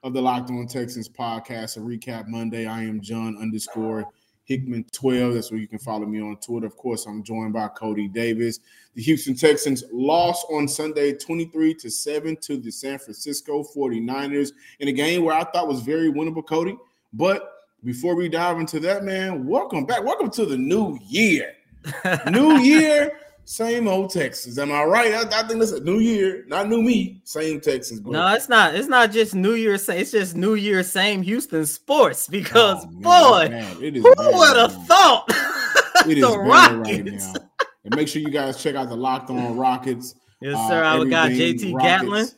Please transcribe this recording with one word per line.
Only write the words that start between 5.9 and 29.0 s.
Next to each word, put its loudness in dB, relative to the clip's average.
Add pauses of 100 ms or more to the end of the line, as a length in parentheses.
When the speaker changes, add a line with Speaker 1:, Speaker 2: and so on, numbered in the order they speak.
Speaker 1:
me -8
on -10
Twitter. -8
Of -12
course, -8
I'm -12
joined -8
by -6
Cody -6
Davis. -4 (320)
The -12
Houston -2
Texans 2
lost 0
on -2
Sunday, -2
twenty-three -2
to -12
seven, -6
to -10
the -10
San -10
Francisco -8
forty-niners -4 (260)
in -4
a -2
game 0
where 0
I 0
thought -4
was -4
very 0
winnable, -6
Cody. -2 (340)
But 0 (320)
before -4
we -2
dive -2
into -6
that, -2
man, -6
welcome -2
back. -2
Welcome -2
to -2
the -4
new -2
year. 0 (360)
Speaker 2:
<laughs> -4
Speaker 1:
New 6
year, 4 (260)
same -4
old -2
Texans. -6
Am -4
I 0
right? 4
I, -2
I -2
think -4
that's 2
a -6
new -2
year, 0
not -2
new 2
me, 0
same -6
Texans. -4
But -10
Speaker 2:
No, 2
it's -4
not. 6
It's -4
not 4